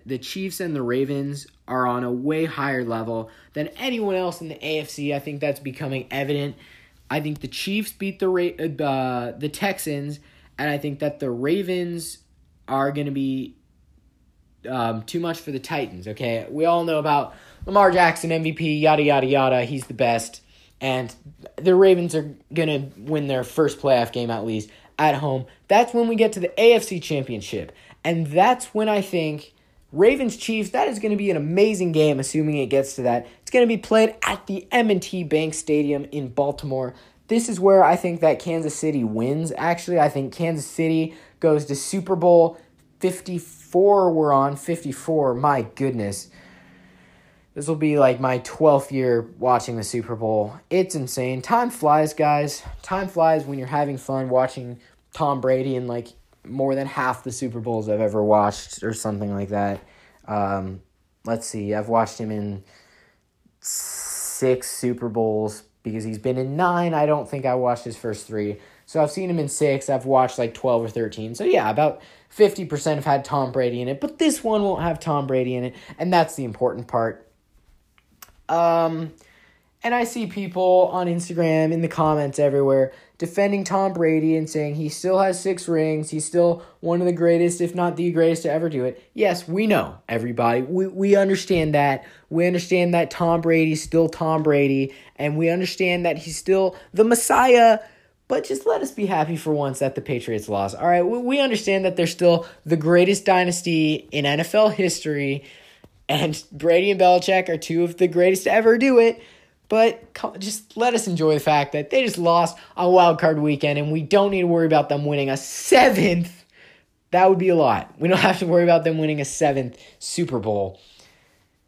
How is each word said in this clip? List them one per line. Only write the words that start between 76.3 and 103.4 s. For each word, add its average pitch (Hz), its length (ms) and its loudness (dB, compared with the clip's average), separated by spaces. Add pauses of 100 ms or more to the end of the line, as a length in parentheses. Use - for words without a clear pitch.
the 135 100 -6
important 113 420 -4
part. 113 400 -4 (1200)
Um, 165 640 0 (680)
and 240 140 -2
I 240 80 0
see 233 240 -6
people 185 640 2
on 180 160 -2
Instagram, 165 640 0
in 165 100 -2
the 165 60 0
comments 151 500 0
everywhere, 135 540 2 (260)
defending 196 460 -2
Tom 196 300 0
Brady 160 420 2
and 156 140 -2
saying 147 260 -4
he 156 140 -4
still 185 300 0
has 185 200 0
six 185 300 -4
rings. 156 400 0
He's 156 160 -6
still 170 360 2 (200)
one 170 180 0
of 180 80 0
the 175 60 2
greatest, 170 480 2
if 175 120 -2
not 175 220 -2
the 170 160 -2
greatest, 165 320 2
to 156 80 -2
ever 160 160 0
do 139 160 -4
it. - 180 -6 (120)
Yes, 185 340 -2
we 202 200 -2
know, 156 320 -2 (100)
everybody. 120 540 -2
We, 185 240 -2
we 196 280 2
understand 185 600 2
that. 143 280 2 (260)
We 165 160 0
understand 175 480 0
that 170 160 2
Tom 170 300 0
Brady's 160 420 2
still 165 280 2
Tom 160 340 -2
Brady, 139 500 2 (220)
and 147 220 -2
we 165 120 0
understand 175 560 -2
that 160 120 0
he's 165 200 -12
still 190 380 0 (180)
the 208 120 4
Messiah. 240 760 6 (480)
But - 160 -2
just 269 220 -8
let 427 160 0
us 262 100 -6
be 208 140 -4
happy 165 320 0
for 156 160 -2
once 143 260 -2
that 135 160 -2
the 127 60 -6
Patriots 117 480 -4
lost. 98 260 -2
All 165 120 -2
right, 175 160 4
we, 226 160 -2
we 254 200 0
understand 208 460 0
that 180 100 0
they're 175 100 0
still 170 400 2 (200)
the 160 120 2
greatest 175 460 4
dynasty 175 880 0